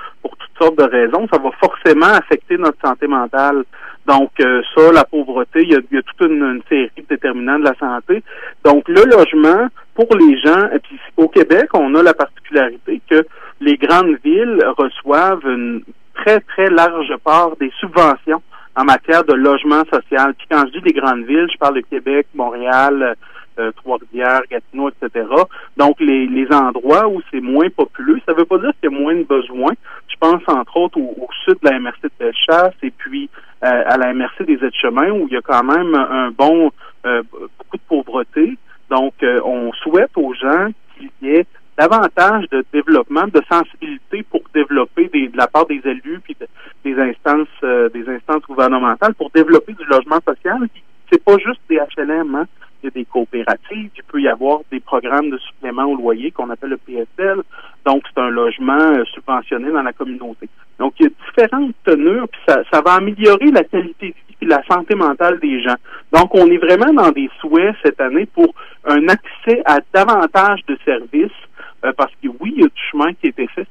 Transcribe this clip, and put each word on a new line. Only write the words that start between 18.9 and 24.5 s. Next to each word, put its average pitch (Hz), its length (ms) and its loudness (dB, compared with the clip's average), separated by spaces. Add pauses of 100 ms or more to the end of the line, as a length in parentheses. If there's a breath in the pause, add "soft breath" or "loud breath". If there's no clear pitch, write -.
de 151 100 2
logement 143 580 2
social. 139 460 0
Puis - 140 -20
quand 147 160 2
je 147 120 -12
dis - 20 -18
des 170 120 2
grandes 131 320 -2
villes, 160 260 0
je - 60 -12
parle 139 180 0
de 147 60 -4
Québec, 143 540 -4
Montréal, 127 800 0 (420 loud breath)
euh, 113 200 -4
Trois-Rivières, 123 720 -4